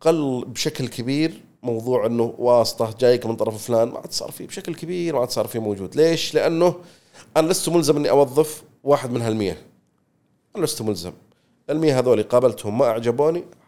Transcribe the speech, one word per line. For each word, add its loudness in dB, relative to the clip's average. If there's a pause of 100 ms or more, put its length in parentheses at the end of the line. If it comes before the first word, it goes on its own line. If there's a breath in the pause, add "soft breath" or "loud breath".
قل 0
بشكل -6
كبير -4 (220)
موضوع -2
أنه -2
واسطة 2
جايك 4
من -4
طرف -4
فلان، 2
ما -12
عاد -14
صار -8
فيه -14
بشكل -10
كبير، -6
ما 0
عاد -2
صار -2
فيه -8
موجود. -4
ليش؟ 2
لأنه 2 (640 loud breath)
أنا 4
لست -2
ملزم 2
أني 0
أوظف 2 (220)
واحد 2
من -2
هالمية، -2 (960)
أنا -2
لست -4
ملزم. -4 (580)
المية 2
هذول 4
قابلتهم 0
ما 4
أعجبوني، 0 (240)